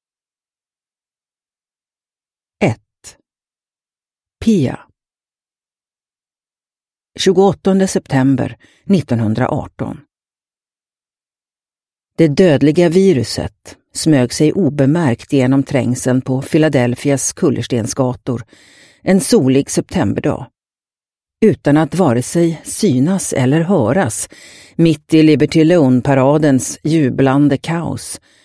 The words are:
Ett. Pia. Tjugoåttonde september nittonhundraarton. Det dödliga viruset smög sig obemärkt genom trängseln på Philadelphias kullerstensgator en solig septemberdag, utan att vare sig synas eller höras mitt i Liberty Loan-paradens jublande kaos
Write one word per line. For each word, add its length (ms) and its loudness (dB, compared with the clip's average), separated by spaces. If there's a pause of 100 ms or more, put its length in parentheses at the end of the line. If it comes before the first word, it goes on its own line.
(2750)
Ett. 540 -8 (1300)
Pia. 340 0 (2500)
Tjugoåttonde 680 2
september 680 -2 (280)
nittonhundraarton. 1120 -2 (2250)
Det 100 2
dödliga 600 2
viruset 880 -2 (160)
smög 400 0
sig 200 0
obemärkt 800 0
genom 300 2
trängseln 580 -2
på 200 -6
Philadelphias 920 0
kullerstensgator 1120 -4 (580)
en 200 2
solig 480 2
septemberdag, 760 -4 (1000)
utan 320 2
att 180 -2
vare 260 2
sig 420 -2
synas 680 -2
eller 280 0
höras 680 -2 (480)
mitt 360 0
i 100 6
Liberty 400 2
Loan-paradens 1200 2
jublande 760 0
kaos 640 -8 (240)